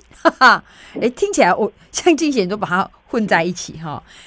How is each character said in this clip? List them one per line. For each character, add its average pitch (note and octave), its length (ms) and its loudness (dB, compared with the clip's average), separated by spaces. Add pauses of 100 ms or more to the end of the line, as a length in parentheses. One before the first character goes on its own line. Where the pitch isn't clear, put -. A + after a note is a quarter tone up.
(240)
哈 D#4+ 80 4
哈， A#3 320 4 (360)
哎， A3+ 100 0
听 G4+ 220 -4
起 A3+ 120 4
来 F3+ 100 4
我 - 180 -2 (200)
像 E4 260 0
金 D4+ 140 -2
贤 G3 180 -2
都 G#3 80 -6
把 F3+ 100 -6
它 F#3 220 -2 (180)
混 A3 200 -2
在 E3+ 160 2
一 F3+ 80 -2
起 - 260 -12
哈。 D#3 240 -10 (260)